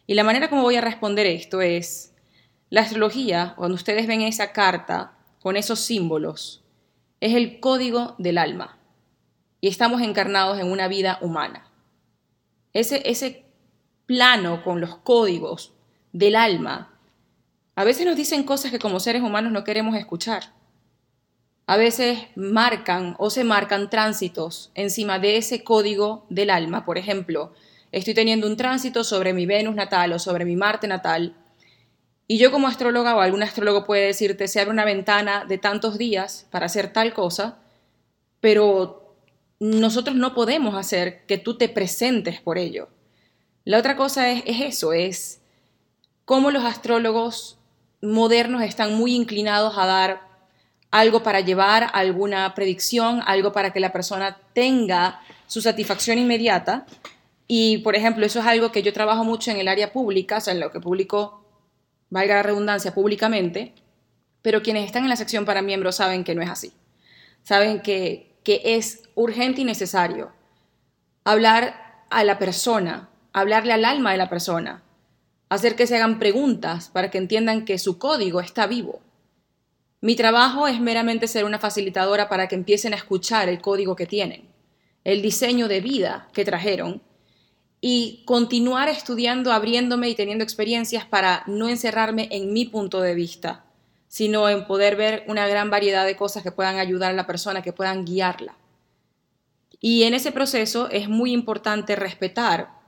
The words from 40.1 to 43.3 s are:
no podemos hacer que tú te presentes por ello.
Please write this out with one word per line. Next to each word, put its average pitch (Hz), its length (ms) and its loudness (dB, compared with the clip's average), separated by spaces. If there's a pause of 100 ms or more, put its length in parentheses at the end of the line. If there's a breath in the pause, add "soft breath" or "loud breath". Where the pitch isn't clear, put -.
no 254 180 0
podemos 240 400 2
hacer 185 520 -4
que 196 100 0
tú 226 220 -4
te 233 100 4
presentes 226 720 -2
por 165 160 -4
ello. 143 320 -6 (800)